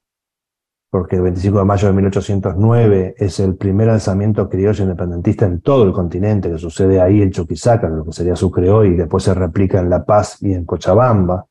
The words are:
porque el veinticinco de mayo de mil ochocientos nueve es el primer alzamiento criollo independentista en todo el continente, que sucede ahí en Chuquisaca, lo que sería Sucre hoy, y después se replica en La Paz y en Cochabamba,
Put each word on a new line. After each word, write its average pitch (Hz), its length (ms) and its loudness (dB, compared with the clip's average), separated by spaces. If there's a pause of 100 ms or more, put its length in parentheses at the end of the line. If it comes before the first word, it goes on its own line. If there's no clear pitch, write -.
(920)
porque 92 260 -2
el 90 60 0
veinticinco 90 360 0
de 98 60 2
mayo 101 240 2
de 95 60 2
mil 98 120 2
ochocientos 98 500 -2
nueve 104 640 2
es 101 220 -4
el 95 160 0
primer 101 320 0
alzamiento 104 600 0
criollo 101 360 -2
independentista 87 600 -2
en 87 140 -4
todo 139 240 2
el 92 80 2
continente, 90 580 -2
que 82 80 -6
sucede 95 420 0
ahí 101 220 4
en 95 80 0
Chuquisaca, 90 580 -2
lo 78 160 -6
que 80 80 -10
sería 87 240 -4
Sucre 92 340 0
hoy, 107 180 4
y 87 80 2
después 90 280 -2
se 95 100 0
replica 92 460 0
en 90 100 -2
La 90 140 0
Paz - 380 0
y 101 100 -2
en 87 120 -4
Cochabamba, 92 880 0